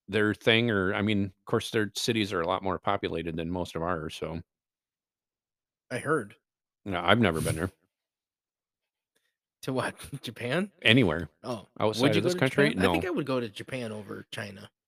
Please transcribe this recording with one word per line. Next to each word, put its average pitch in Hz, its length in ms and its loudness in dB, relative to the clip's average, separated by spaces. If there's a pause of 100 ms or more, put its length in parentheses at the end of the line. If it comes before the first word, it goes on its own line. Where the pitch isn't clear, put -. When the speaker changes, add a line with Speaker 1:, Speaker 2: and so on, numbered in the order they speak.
Speaker 1:
their 104 280 2
thing 117 340 4
or, 98 240 2
I 104 80 -2
mean, 101 240 2
of - 200 -12
course, - 260 -2
their 107 240 0
cities 110 380 0
are 90 80 0
a 82 60 -2
lot 90 140 -2
more 92 160 -2
populated 87 580 -4
than 82 140 -4
most 90 260 -6
of 80 60 -6
ours, 82 340 -4
so 82 260 -8 (1500)
Speaker 2:
I 127 100 -6
heard. 151 360 -2 (500)
Speaker 1:
No, 90 160 -2
I've 95 180 6
never 82 220 4
been 82 140 0
there. 85 200 0
Speaker 2:
<laughs> - 60 -20 (1800)
To 135 100 -6
what? 120 220 -4 (140)
<laughs> 139 120 -12
Japan? 131 500 -4 (100)
Speaker 1:
Anywhere. 90 480 4 (140)
Speaker 2:
Oh. 110 240 -10 (120)
Speaker 1:
Outside 107 220 0
Speaker 2:
Would 131 140 4
you 101 40 2
Speaker 1:
of 101 40 0
this 175 100 2
Speaker 2:
go 180 40 -6
to - 20 -2
Speaker 1:
country? 143 300 2
Speaker 2:
Japan? 95 180 0
I 180 60 2
think 170 100 0
Speaker 1:
No. - 60 -4
Speaker 2:
I - 20 -4
would 208 140 -4
go 131 160 -2
to 117 80 -6
Japan 120 420 -10
over 104 400 -12
China. 104 380 -12 (180)